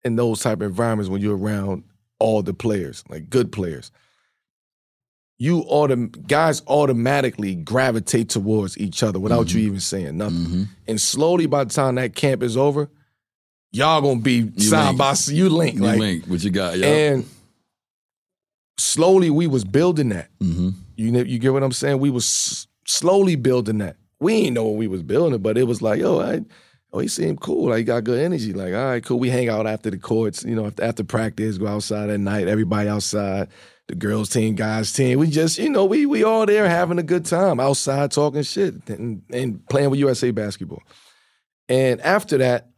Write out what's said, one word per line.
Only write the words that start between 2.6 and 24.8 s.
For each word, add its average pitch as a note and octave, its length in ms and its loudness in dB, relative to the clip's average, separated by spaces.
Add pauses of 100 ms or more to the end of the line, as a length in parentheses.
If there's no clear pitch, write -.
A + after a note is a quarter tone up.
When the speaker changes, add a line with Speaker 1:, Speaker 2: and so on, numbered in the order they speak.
Speaker 1:
like, D2+ 200 -16
good A#2+ 220 0
players. E2 400 -8 (1500)
You D#3+ 260 2
autom-, C3+ 640 0
guys D3+ 400 2
automatically C3 880 2
gravitate A#2 720 0
towards G#2 480 -2
each G2+ 240 -4
other G2+ 180 0
without A2 340 0
you A2+ 80 2
Speaker 2:
Mm-hmm. G#2+ 60 2
Speaker 1:
even G2 120 -4
saying E2+ 380 -6
nothing. F#2+ 200 -4
Speaker 2:
Mm-hmm. E2+ 260 -2 (240)
Speaker 1:
And A2 140 -2
slowly, D#3+ 460 2
by C#3+ 160 2
the A2+ 100 -6
time C3 220 0
that B2 200 -4
camp C3 280 0
is A#2 120 -2
over, C#3+ 340 2 (840)
y'all D3+ 300 2
gonna C#3 180 2
be A#2 360 2
Speaker 2:
You F#2+ 60 -2
Speaker 1:
side G#2+ 260 4
Speaker 2:
link. C3 120 2
Speaker 1:
by C#3 120 4
s-, C3+ 180 0
you E3+ 200 4
link, D#3+ 260 2
Speaker 2:
You G2 60 -2
Speaker 1:
like, G#2 180 2
Speaker 2:
link, F#2 260 -2
what F2 180 -2
you G2+ 80 0
got, F2+ 260 0
yep. B2 100 2 (280)
Speaker 1:
And B2+ 100 -2 (1500)
slowly F3+ 520 4
we D#3+ 180 2
was C3 160 0
building D3 460 2
that. F2+ 200 -6 (100)
Speaker 2:
Mm-hmm. F2+ 300 0 (280)
Speaker 1:
You A2 140 -2
know, B2 100 2
you B2 180 -4
get C3 140 2
what C3+ 100 2
I'm C3 80 0
saying? C#3 280 0
We C#3 120 2
was A#2+ 140 -2
s-, - 420 -4 (180)
slowly F#3 500 4
building A#2+ 440 0
that. F#2+ 160 -6 (240)
We F3+ 140 2
ain't G#3 200 2
know A2+ 120 0
when G#2+ 120 -2
we A2+ 100 -2